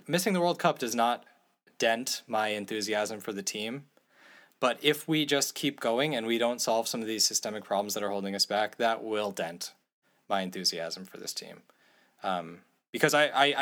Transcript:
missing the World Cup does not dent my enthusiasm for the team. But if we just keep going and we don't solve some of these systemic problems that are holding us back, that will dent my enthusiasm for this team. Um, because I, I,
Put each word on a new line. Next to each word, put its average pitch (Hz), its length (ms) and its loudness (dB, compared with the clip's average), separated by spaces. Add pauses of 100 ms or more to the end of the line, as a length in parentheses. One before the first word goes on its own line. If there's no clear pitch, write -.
missing 185 260 0
the 180 80 2
World 175 160 2
Cup 160 220 2
does 117 160 -4
not 117 300 2 (520)
dent 117 500 2
my 107 220 0
enthusiasm 104 720 -2
for 104 140 -8
the 98 100 -6
team. 113 420 -6 (760)
But 123 220 2
if 147 260 2
we 156 200 2
just 143 260 2
keep - 260 -2
going 127 360 0
and 113 100 -2
we 117 140 2
don't 120 220 0
solve 113 260 2
some 117 140 -4
of 110 60 -4
these 107 160 2
systemic 107 420 -2
problems 101 280 0
that 107 80 -2
are 101 80 -2
holding 98 240 -2
us 101 140 2
back, 104 300 0
that 113 260 0
will 107 280 -2
dent 87 420 -6 (540)
my 98 140 2
enthusiasm 90 640 -4
for - 120 -18
this - 160 -10
team. - 280 -12 (600)
Um, 87 380 -4 (300)
because 135 220 4
I, 147 140 6
I, 139 340 4